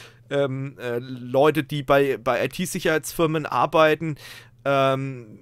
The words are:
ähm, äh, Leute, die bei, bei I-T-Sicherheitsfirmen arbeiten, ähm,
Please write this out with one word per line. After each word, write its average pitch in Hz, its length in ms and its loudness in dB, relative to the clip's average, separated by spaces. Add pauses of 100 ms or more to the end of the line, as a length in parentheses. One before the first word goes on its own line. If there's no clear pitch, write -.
(300)
ähm, 135 480 -2
äh, 120 220 -4
Leute, 131 640 2
die 143 200 -6
bei, 139 340 4
bei 117 260 0
I-T-Sicherheitsfirmen 160 1040 -2
arbeiten, 156 720 2 (500)
ähm, 135 760 -2